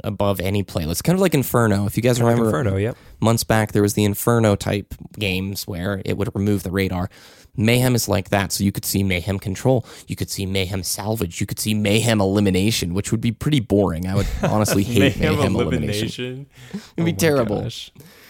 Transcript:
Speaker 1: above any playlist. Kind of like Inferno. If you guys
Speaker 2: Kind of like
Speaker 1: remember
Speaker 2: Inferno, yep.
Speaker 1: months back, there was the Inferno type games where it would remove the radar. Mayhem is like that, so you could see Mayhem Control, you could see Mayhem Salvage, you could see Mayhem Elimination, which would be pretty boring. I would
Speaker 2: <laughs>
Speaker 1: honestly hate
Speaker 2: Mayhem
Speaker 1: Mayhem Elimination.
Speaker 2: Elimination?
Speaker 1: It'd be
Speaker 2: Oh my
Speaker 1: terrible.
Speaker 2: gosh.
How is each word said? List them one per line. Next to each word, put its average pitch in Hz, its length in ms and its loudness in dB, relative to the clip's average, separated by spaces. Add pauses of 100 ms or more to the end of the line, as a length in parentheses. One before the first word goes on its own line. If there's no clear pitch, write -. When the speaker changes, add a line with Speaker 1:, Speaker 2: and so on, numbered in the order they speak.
Speaker 1:
above 101 360 -2
any 98 240 -2
playlist. 85 400 -4
Kind 165 120 2
of 190 60 0
like 185 120 4
Inferno. 117 520 2
If - 120 -2
you 107 60 0
guys 120 160 2
Speaker 2:
Kind 117 100 4
of 117 100 4
like 117 60 2
Speaker 1:
remember 110 140 2
Speaker 2:
Inferno, 98 180 0
yep. 107 200 -2 (220)
Speaker 1:
months 113 240 2
back, 110 280 0
there 104 100 2
was 104 140 2
the 107 80 2
Inferno 107 520 4
type 98 380 -4 (240)
games 95 500 -4
where 95 380 -4
it 101 120 -2
would 101 180 -2
remove 101 280 0
the 92 80 -6
radar. 92 380 -2 (500)
Mayhem 123 360 4
is 110 120 -2
like 98 220 0
that, 98 220 0
so - 120 -2
you 98 80 4
could - 140 -8
see - 160 0
Mayhem 95 380 -2
Control, 113 440 0 (240)
you 101 80 -6
could - 140 -6
see 98 160 -6
Mayhem 95 380 -2
Salvage, 101 580 -4
you 101 60 -2
could - 100 -6
see 107 160 -2
Mayhem 107 480 2
Elimination, 98 720 2
which 101 180 -4
would 113 100 0
be 120 100 0
pretty 147 280 0
boring. 92 460 0
I 95 80 -4
would 98 220 2
Speaker 2:
<laughs> - 80 -4
Speaker 1:
honestly 107 400 2
hate 120 160 0
Speaker 2:
Mayhem - 380 2
Speaker 1:
Mayhem - 180 0
Elimination. 110 720 -2
Speaker 2:
Elimination? 131 220 -12 (480)
Speaker 1:
It'd - 20 -
be 175 40 -4
Speaker 2:
Oh 165 40 0
my 165 80 2
Speaker 1:
terrible. 127 500 0
Speaker 2:
gosh. - 280 -12 (380)